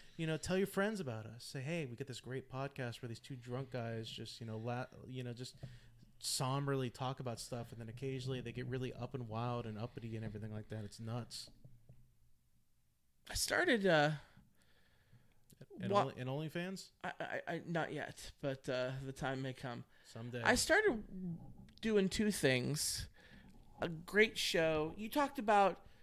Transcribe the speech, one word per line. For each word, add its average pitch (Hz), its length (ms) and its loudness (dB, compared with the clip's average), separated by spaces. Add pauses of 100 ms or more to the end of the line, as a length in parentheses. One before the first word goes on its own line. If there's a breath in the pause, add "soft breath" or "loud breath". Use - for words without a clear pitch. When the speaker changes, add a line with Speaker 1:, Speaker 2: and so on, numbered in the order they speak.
(180 soft breath)
Speaker 1:
you 160 100 -2
know, 160 80 2
tell 180 220 0
your 190 100 4
friends 196 320 0
about 113 260 -4
us. 113 200 -12
Say, 135 160 -8
"Hey, 156 280 -2
we 117 60 -10
get 135 100 -6
this 120 140 -8
great 123 320 -8
podcast 131 500 -6
where 123 60 -6
these 113 120 -8
two - 180 -10
drunk 123 340 -6
guys 113 380 -4
just, - 320 -10
you 117 40 -8
know, 110 120 -4
la-, 120 280 -2 (220)
you 127 160 -6
know, 123 80 -6
just 120 240 -10 (640 loud breath)
somberly 139 720 0
talk 131 320 -4
about 120 180 -4
stuff, 120 320 -8
and 113 80 -10
then 110 80 -10
occasionally 127 540 -4
they 120 100 -6
get 127 160 -4
really 127 260 -2
up 123 220 -6
and 120 140 -6
wild 120 360 0
and 107 140 -6
uppity 113 380 -6
and 110 80 -4
everything 107 280 -6
like 107 160 -6
that." 107 140 -4
It's 104 160 -10
nuts. 117 500 -6 (1800)
Speaker 2:
I - 60 -4
started, 254 500 4
uh, 156 260 8 (1700 soft breath)
Speaker 1:
And 190 100 -2
Speaker 2:
wa- 202 100 6
Speaker 1:
Only-, - 180 0
and 127 100 -4
OnlyFans? 170 600 -4 (140)
Speaker 2:
I, 180 160 -4
I, - 220 -4 (120)
I, 165 120 -4
not 165 280 0
yet, - 380 -8 (100)
but, 139 260 -4
uh, 127 240 0 (140)
the 135 80 -4
time 131 280 -2
may 131 120 -4
come. 123 300 -8 (280 soft breath)
Speaker 1:
Someday. 117 320 -6
Speaker 2:
I 240 120 6
started 320 460 6 (800)
doing 202 280 6
two 214 220 4
things. 131 760 2 (760 soft breath)
A 165 60 2
great 175 500 4
show. 160 600 4
You 220 120 -4
talked 277 300 2
about 202 400 6 (240 soft breath)